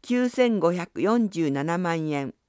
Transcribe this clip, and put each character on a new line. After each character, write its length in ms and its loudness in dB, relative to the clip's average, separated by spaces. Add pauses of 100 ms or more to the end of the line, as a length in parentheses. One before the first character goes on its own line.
九 260 0
千 320 2
五 120 2
百 300 -6
四 260 2
十 220 0
七 280 -2
万 320 -2
円 240 -4 (140)